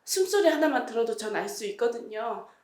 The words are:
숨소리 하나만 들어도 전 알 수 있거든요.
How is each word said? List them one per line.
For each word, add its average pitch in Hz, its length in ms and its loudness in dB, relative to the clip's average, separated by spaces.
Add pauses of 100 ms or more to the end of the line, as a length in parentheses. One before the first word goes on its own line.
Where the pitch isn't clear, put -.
숨소리 381 420 4
하나만 294 380 2
들어도 220 320 -2
전 214 180 -4
알 190 140 -2
수 208 180 -8
있거든요. 226 800 -4 (160)